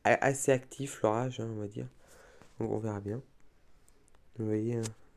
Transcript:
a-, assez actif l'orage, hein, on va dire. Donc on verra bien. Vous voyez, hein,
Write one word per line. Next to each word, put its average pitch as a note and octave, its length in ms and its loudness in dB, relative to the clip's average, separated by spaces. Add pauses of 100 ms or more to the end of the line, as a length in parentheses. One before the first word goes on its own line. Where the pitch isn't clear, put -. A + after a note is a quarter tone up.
a-, - 220 6
assez C3+ 260 2
actif C3 500 -2
l'orage, A#2+ 380 2
hein, A2+ 160 -6
on G#2+ 40 -6
va G#2 80 -6
dire. B2 200 -8 (720)
Donc A2 120 -2
on G#2+ 60 0
verra G#2+ 220 -4
bien. G#2 220 -6 (1160)
Vous A2 80 -4
voyez, A2 300 0
hein, A2+ 80 0 (340)